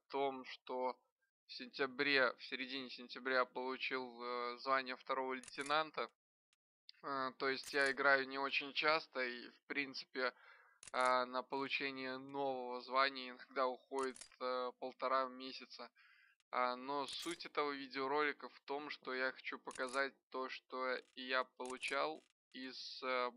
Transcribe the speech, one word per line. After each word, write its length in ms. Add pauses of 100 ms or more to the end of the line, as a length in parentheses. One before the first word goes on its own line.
том, 360
что 520 (500)
в 60
сентябре, 840
в 60
середине 440
сентября 560
получил, 760
э, 340
звание 380
второго 380
лейтенанта. 760 (920)
Э, 340
то 100
есть 260
я 180
играю 360
не 120
очень 340
часто, 500
и, 260
в 180
принципе, 640 (600)
а, 320
на 180
получение 760
нового 640
звания 480
иногда 380
уходит, 500 (220)
э, 400
полтора 480
месяца. 640 (580)
А, 260
но 320
суть 380
этого 260
видеоролика 800
в 120
том, 280
что 240
я 180
хочу 280
показать 540 (180)
то, 180
что 460 (200)
и 60
я 220
получал 800 (280)
из, 520
э, 340